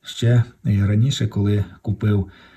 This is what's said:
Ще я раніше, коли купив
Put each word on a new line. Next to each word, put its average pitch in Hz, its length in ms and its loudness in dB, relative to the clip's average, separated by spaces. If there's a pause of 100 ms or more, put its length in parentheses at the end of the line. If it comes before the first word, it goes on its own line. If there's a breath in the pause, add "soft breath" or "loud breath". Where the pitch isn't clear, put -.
Ще 117 420 2 (200)
я 101 220 2
раніше, 110 420 0
коли 101 360 0 (180)
купив 101 480 -2 (260 loud breath)